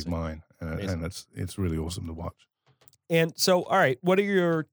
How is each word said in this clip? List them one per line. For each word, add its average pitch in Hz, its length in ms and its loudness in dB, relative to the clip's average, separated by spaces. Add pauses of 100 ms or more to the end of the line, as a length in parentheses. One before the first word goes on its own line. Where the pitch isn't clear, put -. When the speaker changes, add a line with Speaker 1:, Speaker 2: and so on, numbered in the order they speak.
Speaker 1:
Amazing. 85 60 -4
Speaker 2:
mine. 80 320 -4 (160)
And, 80 140 -6
Speaker 1:
Amazing. 95 160 -4
Speaker 2:
and 82 160 -4
it's, - 280 -10
it's - 240 -8
really 85 200 -2
awesome 87 300 -6
to 82 40 -8
watch. 82 360 -12 (600)
Speaker 1:
And 165 280 2
so, 180 260 4
all 185 140 2
right, 151 240 4
what 185 180 4
are 208 40 2
your 175 500 2